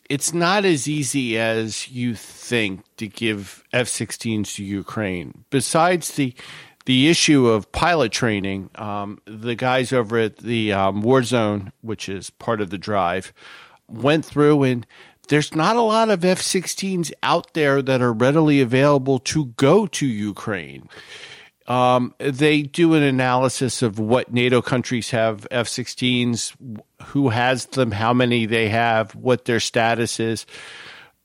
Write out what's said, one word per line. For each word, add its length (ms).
it's 240
not 320
as 200
easy 520
as 520
you 240
think 720
to 100
give 640
F 160
sixteens 680
to 60
Ukraine. 880
Besides 640
the, 240
the 240
issue 400
of 240
pilot 400
training, 600
um, 500
the 300
guys 400
over 240
at 180
the, 380
um, 260
War 220
Zone, 580
which 260
is 220
part 320
of 80
The 80
Drive, 560
went 380
through, 380
and 220
there's 260
not 220
a 40
lot 300
of 140
F 180
sixteens 720
out 320
there 280
that 200
are 100
readily 480
available 600
to 260
go 400
to 180
Ukraine. 840
Um, 500
they 440
do 320
an 100
analysis 760
of 200
what 320
nato 280
countries 500
have 420
F 160
sixteens, 840
who 240
has 380
them, 260
how 200
many 320
they 260
have, 440
what 300
their 160
status 580
is. 280